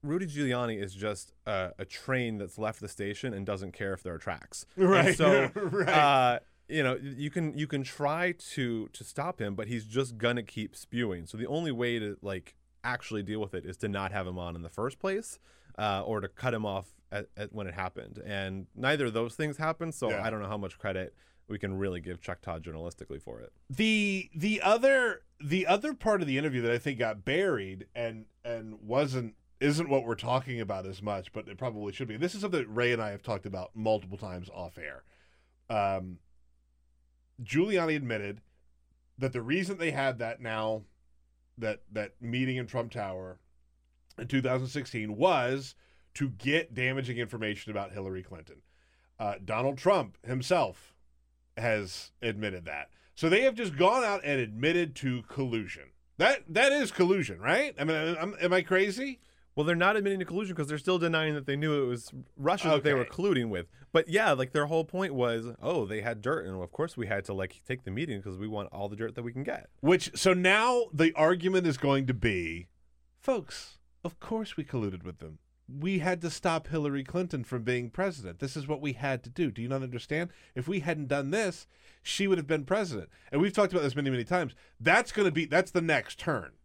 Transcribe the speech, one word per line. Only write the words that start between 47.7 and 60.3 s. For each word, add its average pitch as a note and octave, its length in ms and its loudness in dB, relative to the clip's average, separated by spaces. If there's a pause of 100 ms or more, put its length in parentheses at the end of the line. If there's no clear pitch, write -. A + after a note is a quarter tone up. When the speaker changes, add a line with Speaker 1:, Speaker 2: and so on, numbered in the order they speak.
Speaker 2:
about G2 200 -4
Hillary F#2+ 320 -6
Clinton. D#2 380 -18 (580)
Uh, G2+ 240 -2
Donald A#2+ 340 0
Trump E3 480 2
himself B2+ 680 0 (640)
has A2 540 -2 (100)
admitted G#2 440 -4
that. D2 240 -8 (260)
So E3 140 2
they G3+ 120 6
have C4 140 4
just G#3 220 -4
gone G#3+ 260 6
out G3+ 200 0
and C#3+ 160 0
admitted C3 580 0
to B2 260 -2
collusion. A2 680 -4 (280)
That, A#3+ 320 6
that A#3 220 6
is C#4+ 200 2
collusion, F3 480 4
right? F#3+ 400 2
I C#3 40 0
mean, D#3+ 140 2
am, D#3+ 440 -2
am F3 120 4
I F#3 80 6
crazy? G3 580 0 (360)
Speaker 1:
Well, D3 100 2
they're E3+ 100 4
not F#3 200 4
admitting G3 240 0
to F3+ 60 -2
collusion F#3 300 -4